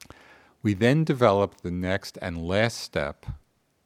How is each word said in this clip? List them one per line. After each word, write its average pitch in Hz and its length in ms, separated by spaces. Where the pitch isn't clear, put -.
we 107 120
then 127 320
develop 117 560
the 87 100
next 90 500
and 85 240
last 107 360
step - 440